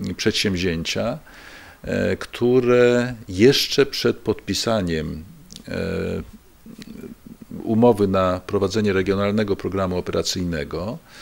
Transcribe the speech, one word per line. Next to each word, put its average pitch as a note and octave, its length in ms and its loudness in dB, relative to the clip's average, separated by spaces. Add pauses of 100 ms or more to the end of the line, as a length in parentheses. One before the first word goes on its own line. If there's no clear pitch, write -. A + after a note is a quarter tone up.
(160)
przedsięwzięcia, G#2 1000 -2 (640)
e, F#2+ 340 -2
które B2 1000 2 (140)
jeszcze B2 580 4
przed - 300 -2
podpisaniem, F2+ 1080 -2 (440)
e, F2+ 540 -4 (1400)
umowy A2 460 4
na F#2 380 2
prowadzenie G2+ 460 0
regionalnego G2+ 640 0
programu F#2 420 -4
operacyjnego F2 1000 -4 (240)